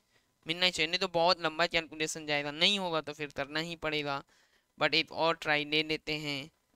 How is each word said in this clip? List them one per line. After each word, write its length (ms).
मिलना 200
ही 60
चाहिए, 180
नहीं 100
तो 80
बहुत 320
लंबा 260
कैलकुलेशन 600
जाएगा, 240
नहीं 280
होगा 220
तो 120
फिर 240
करना 240
ही 160
पड़ेगा। 480
But 140
एक 180
और 240
ट्राई 280
ले 180
लेते 300
हैं, 380